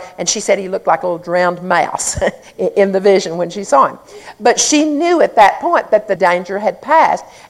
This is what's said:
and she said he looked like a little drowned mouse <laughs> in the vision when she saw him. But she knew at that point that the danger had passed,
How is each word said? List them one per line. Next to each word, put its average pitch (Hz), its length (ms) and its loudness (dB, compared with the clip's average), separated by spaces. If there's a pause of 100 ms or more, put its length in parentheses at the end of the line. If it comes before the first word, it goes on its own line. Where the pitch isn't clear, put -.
(180)
and 175 120 -6
she 220 100 -4
said 196 200 0
he 185 100 -10
looked 190 180 -6
like 165 140 0
a 180 60 -4
little 170 100 -4
drowned 175 460 -2
mouse - 540 -2 (240)
<laughs> - 160 -20
in 196 340 0
the 190 80 -2
vision 185 380 2
when 170 120 -4
she 196 140 -10
saw 262 240 2
him. - 120 -10 (400)
But 233 200 2
she 302 260 2
knew 311 360 0
at - 140 0
that 202 240 6
point 320 320 -2
that 214 160 0
the 196 80 -2
danger 180 440 0
had 202 220 -4
passed, 269 440 2 (240)